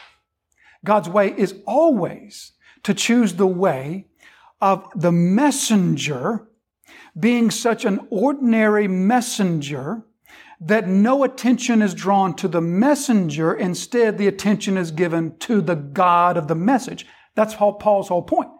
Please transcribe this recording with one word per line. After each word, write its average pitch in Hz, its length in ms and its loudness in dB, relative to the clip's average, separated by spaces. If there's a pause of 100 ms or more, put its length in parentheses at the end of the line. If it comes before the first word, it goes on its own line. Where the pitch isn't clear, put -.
(840)
God's 196 260 0
way 202 280 2
is 202 180 -2 (120)
always 247 840 -2 (300)
to 202 100 0
choose 233 400 2
the 190 140 2
way 175 600 -2 (540)
of 196 340 0
the 175 160 0
messenger 175 1400 0 (720)
being 233 320 2
such 226 340 -2
an 202 240 -2
ordinary 220 800 2
messenger 185 1160 -2 (540)
that 190 280 0
no 226 360 2
attention 240 580 0
is 190 120 0
drawn 190 400 0
to 190 140 -6
the 165 140 -2
messenger. 175 920 0
Instead, 196 640 -2
the 202 100 0
attention 196 500 0
is 170 140 -4
given 165 480 -2
to 214 200 0
the 170 160 0
God 175 640 2
of 151 100 -4
the 160 80 -2
message." 214 500 -2 (300)
That's 214 180 0
Paul, 208 200 0
Paul's 202 340 0
whole 175 140 -2
point. 330 280 -4 (100)